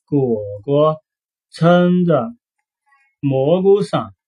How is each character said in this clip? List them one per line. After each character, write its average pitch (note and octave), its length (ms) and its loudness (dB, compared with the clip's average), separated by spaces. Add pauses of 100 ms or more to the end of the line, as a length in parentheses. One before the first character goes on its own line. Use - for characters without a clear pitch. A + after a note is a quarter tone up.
果 B2 340 -2 (220)
果 D3+ 340 0 (540)
撑 F3+ 540 2
着 C3 260 0 (880)
蘑 C#3 440 0
菇 G3 200 4
伞， A#2 300 -6 (160)